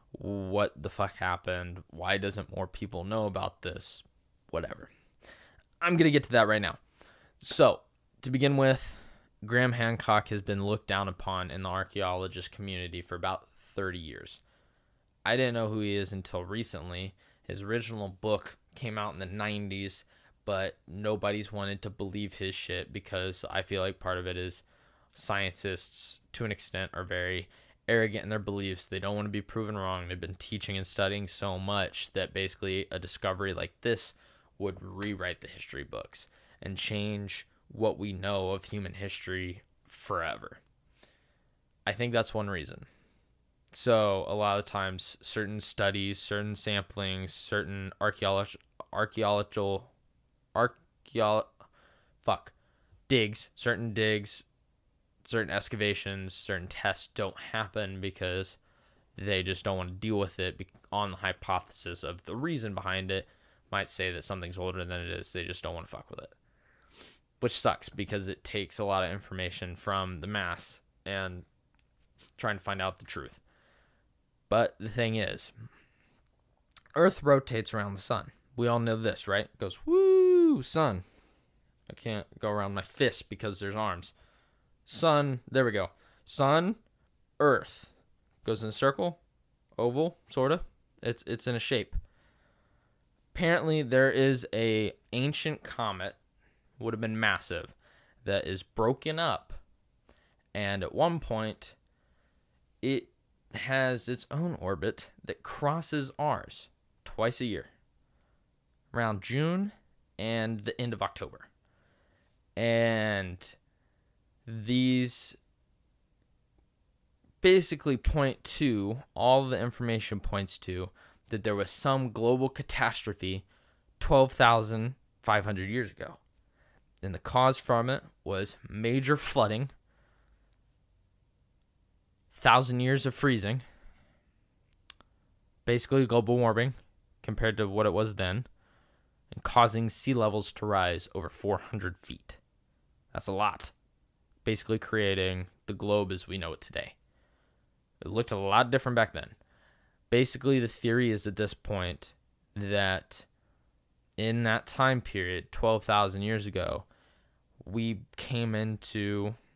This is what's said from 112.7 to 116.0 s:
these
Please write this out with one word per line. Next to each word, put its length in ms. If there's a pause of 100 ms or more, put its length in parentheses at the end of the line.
these 880 (2000)